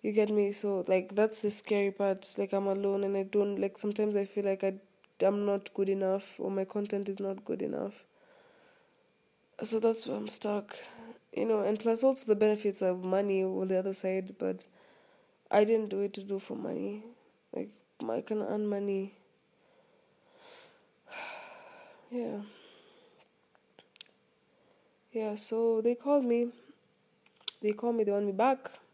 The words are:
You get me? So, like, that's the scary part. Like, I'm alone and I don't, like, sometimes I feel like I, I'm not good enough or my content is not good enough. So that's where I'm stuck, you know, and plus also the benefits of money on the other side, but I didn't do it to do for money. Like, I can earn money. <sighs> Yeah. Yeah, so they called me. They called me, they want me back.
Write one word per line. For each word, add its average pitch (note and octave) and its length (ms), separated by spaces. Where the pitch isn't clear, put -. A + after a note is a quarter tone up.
You G#3+ 120
get G#3 160
me? G#3 240
So, G3 340
like, F#3+ 280
that's A3 260
the G#3 80
scary G3+ 420
part. G3 460
Like, G3 160
I'm G3 140
alone G3 360
and G3 140
I G3 60
don't, G3+ 360
like, G3 180
sometimes G#3 380
I G3+ 100
feel G3+ 200
like G3 180
I, G3 120
I'm G3+ 260
not G3+ 280
good G3 160
enough G3 500
or - 100
my G3 140
content G3+ 460
is G3 100
not G3 240
good - 180
enough. - 440
So A3 160
that's A3+ 280
where C4 80
I'm G#3+ 140
stuck, G#3 480
you - 120
know, A3 160
and G#3 180
plus A#3 240
also C4 220
the A3 100
benefits G#3+ 460
of F#3 220
money F#3+ 400
on F#3+ 240
the F#3 100
other F#3+ 160
side, F#3+ 460
but F#3 260
I G#3 120
didn't A3 260
do G3 120
it G3+ 140
to G3 80
do G3 160
for - 160
money. G3+ 480
Like, G#3 160
I A2+ 140
can G#3+ 200
earn G#3+ 260
money. G3+ 480
<sighs> - 20
Yeah. A#3 280
Yeah, A3 240
so A3+ 460
they A#3 140
called C#4 280
me. A#3+ 240
They G#3 120
called A#3 240
me, A3 80
they G3+ 80
want G3+ 120
me G3+ 60
back. C4 400